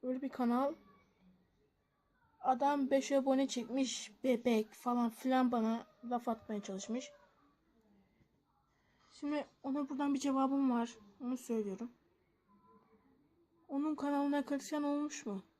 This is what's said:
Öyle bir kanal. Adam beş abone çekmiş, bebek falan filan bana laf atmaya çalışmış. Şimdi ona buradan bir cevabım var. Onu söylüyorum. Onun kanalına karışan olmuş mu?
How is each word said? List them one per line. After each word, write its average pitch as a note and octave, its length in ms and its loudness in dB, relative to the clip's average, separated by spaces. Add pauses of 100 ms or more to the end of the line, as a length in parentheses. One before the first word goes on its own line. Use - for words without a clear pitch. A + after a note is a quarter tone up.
Öyle B3+ 180 -2
bir C#4 80 -4
kanal. B3+ 440 2 (1700)
Adam C4+ 500 2
beş C4+ 220 2
abone C4+ 360 4
çekmiş, B3 640 -4 (120)
bebek A#3 500 2
falan A#3+ 360 0
filan B3+ 420 2
bana A3+ 360 0 (160)
laf A#3+ 240 -4
atmaya A3 360 -4
çalışmış. G#3 480 -8 (2000)
Şimdi D4 260 -2 (180)
ona C#4 260 -2
buradan C#4+ 240 0
bir C4+ 60 2
cevabım C4+ 520 2
var. A#3 260 0 (240)
Onu B3+ 160 -4
söylüyorum. A3+ 540 -4 (1800)
Onun D4+ 280 0
kanalına C#4+ 500 0
karışan C#4+ 380 -4
olmuş D4 420 -4
mu? G3 180 -6 (160)